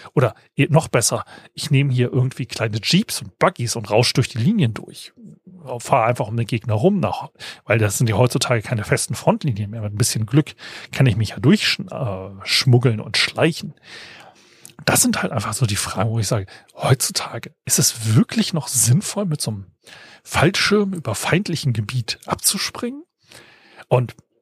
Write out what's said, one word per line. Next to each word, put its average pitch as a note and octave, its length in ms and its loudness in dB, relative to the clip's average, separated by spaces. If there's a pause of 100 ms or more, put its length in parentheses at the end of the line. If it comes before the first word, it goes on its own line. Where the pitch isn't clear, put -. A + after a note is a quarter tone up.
(140)
Oder B2+ 200 4 (200)
je-, C#3+ 140 2
noch D#3 200 4
besser, A#2 360 0 (300)
ich - 160 -10
nehme C#3 220 4
hier B2 200 2
irgendwie B2+ 340 0
kleine A2 360 -4
Jeeps - 400 0
und - 160 -16
Buggies B2+ 380 0
und G#2+ 140 -8
rausch A2 240 4
durch C#3+ 140 2
die - 100 -6
Linien C3+ 360 2
durch. - 380 -14 (680)
Fahr B2+ 260 4
einfach A#2+ 220 0
um A2+ 80 -6
den A2+ 100 -2
Gegner A2 280 -2
rum, F3+ 240 4
nach, G2 320 -4 (340)
weil A2+ 140 2
das G#2 200 0
sind A#2+ 100 2
ja G#2 80 2
heutzutage A#2+ 460 2
keine G#2 220 -4
festen - 300 0
Frontlinien A2 560 -2
mehr. A2+ 120 -8
Mit G#2 100 -6
ein G#2 60 -6
bisschen A2+ 260 0
Glück D3 300 0 (380)
kann C3+ 140 4
ich G#2+ 100 2
mich A2 140 -2
ja - 100 -12
durchsch-, D#3 400 2
äh, F#2+ 500 -8 (140)
schmuggeln B2 560 4
und - 160 -8
schleichen. - 580 0 (1080)
Das - 180 2
sind B3 200 0
halt F#3 100 -4
einfach A2+ 200 -4
so - 140 2
die G2 100 -2
Fragen, G#2+ 340 -2
wo A2+ 80 -2
ich G#2+ 100 -2
sage, G2+ 180 0 (280)
heutzutage - 800 -2 (100)
ist - 140 0
es A2 360 0
wirklich G#3 380 2
noch D#3+ 160 -4
sinnvoll, D3 580 2
mit D3+ 140 -4
so - 100 -4
einem G2+ 160 -8 (560)
Fallschirm G3 720 2
über A#2 200 -6
feindlichem D#3 580 0
Gebiet G#2+ 540 -4
abzuspringen? - 760 -4 (840)
Und B2+ 260 2 (280)